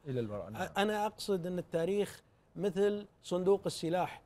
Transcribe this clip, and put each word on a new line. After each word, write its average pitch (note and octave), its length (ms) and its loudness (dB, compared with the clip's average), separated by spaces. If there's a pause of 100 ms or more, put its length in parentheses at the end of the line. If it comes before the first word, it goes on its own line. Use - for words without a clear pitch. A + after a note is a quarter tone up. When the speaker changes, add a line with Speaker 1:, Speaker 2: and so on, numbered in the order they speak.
Speaker 1:
إلى B2+ 140 -2
الوراء، G#2 300 -6
نعم. B2 120 -6
Speaker 2:
أ-، F#3+ 160 -4
أنا G#3 280 2
أقصد F#3+ 400 -2
أن F3+ 120 -2
التاريخ F3 640 0 (340)
مثل G3+ 500 0 (160)
صندوق F#3 440 4
السلاح، E3 600 -2